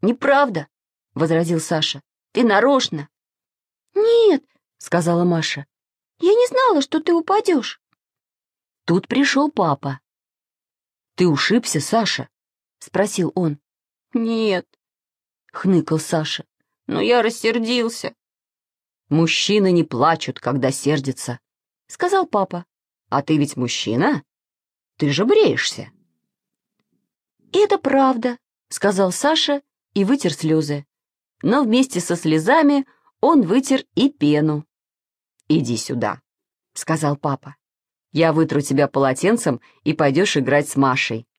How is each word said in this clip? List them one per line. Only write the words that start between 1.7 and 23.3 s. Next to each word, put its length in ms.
«Ты 120
нарочно». 640
«Нет», 500
сказала 460
Маша. 420
«Я 120
не 160
знала, 320
что 200
ты 120
упадёшь». 680
Тут 240
пришёл 420
папа. 500
«Ты 100
ушибся, 540
Саша?» 480
спросил 560
он. 240
«Нет», 520
хныкал 460
Саша. 460
«Но 140
я 220
рассердился». 920
«Мужчины 640
не 120
плачут, 560
когда 300
сердятся», 680
сказал 380
папа. 380
«А 140
ты 140